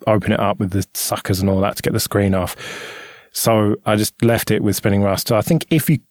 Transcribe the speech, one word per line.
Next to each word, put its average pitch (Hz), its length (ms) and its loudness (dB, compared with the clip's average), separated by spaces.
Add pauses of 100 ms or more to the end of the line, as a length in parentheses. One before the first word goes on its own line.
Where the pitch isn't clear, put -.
open 107 260 2
it - 80 0
up 101 180 -2
with 98 120 -2
the 95 140 -2 (100)
suckers - 440 -4
and 98 100 0
all 95 120 2
that 98 160 -2
to - 60 -12
get - 100 -2
the 107 80 -2
screen 98 340 0
off. 90 220 -4 (760)
So 107 540 2
I 107 120 2
just - 280 -2
left 117 260 2
it 110 120 2
with 101 140 0
spinning 101 260 2
Rust. 98 260 0
So 117 80 2
I 104 60 2
think 165 260 0
if 160 220 0
you 143 80 4 (120)